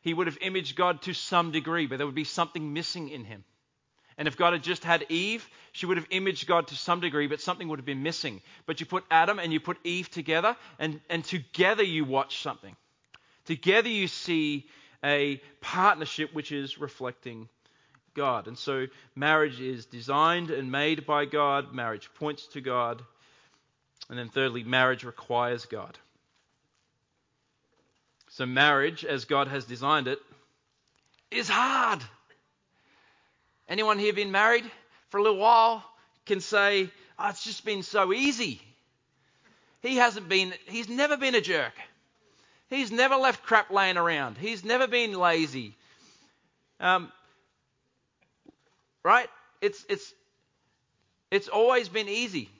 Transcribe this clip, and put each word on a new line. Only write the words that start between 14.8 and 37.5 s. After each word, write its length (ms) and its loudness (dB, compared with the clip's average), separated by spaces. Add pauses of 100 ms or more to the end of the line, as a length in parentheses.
a 360 0 (200)
partnership 760 0
which 180 -8
is 260 -8
reflecting 720 -10 (640)
God. 320 0
And 120 -14
so 280 -2 (280)
marriage 460 4
is 260 -8
designed 640 0
and 200 -6
made 360 0
by 180 2
God. 480 0
Marriage 420 -6
points 340 -8
to 120 -14
God. 420 -2 (1040)
And 100 -10
then 100 -10
thirdly, 360 -2
marriage 400 2
requires 640 -4
God. 320 -12 (2250)
So 180 -6
marriage, 580 4
as 200 -4
God 240 0
has 160 -6
designed 440 0
it, 100 -4 (1120)
is 180 -4
hard. 520 2 (1700)
Anyone 300 2
here 140 2
been 200 -2
married 380 4 (400)
for 80 -2
a 40 2
little 160 4
while 460 6 (420)
can 140 0
say, 500 2 (280)
"Oh, 100 -2
it's 160 -8
just 200 -10